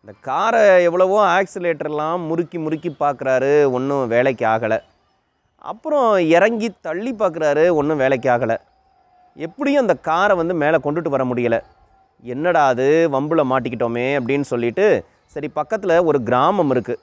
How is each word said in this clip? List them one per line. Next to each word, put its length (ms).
இந்த 200
காரை 600
எவ்வளவோ 600
ஆக்சிலேட்டர்லாம் 840
முறுக்கி 300
முறுக்கி 320
பார்க்குறாரு, 800
ஒண்ணும் 360
வேலைக்கு 380
ஆகல. 340
அப்புறம் 640
இறங்கி 540
தள்ளி 320
பார்க்குறாரு, 580
ஒண்ணும் 260
வேலைக்கு 320
ஆகல. 280
எப்படியும் 460
அந்த 140
காரை 400
வந்து 180
மேலே 240
கொண்டுட்டு 320
வர 160
முடியல. 360
"என்னடா 460
அது, 440
வம்புல 400
மாட்டிக்கிட்டோமே" 680
அப்படின்னு 240
சொல்லிட்டு, 640
சரி 300
பக்கத்துல 480
ஒரு 200
கிராமம் 460
இருக்கு 340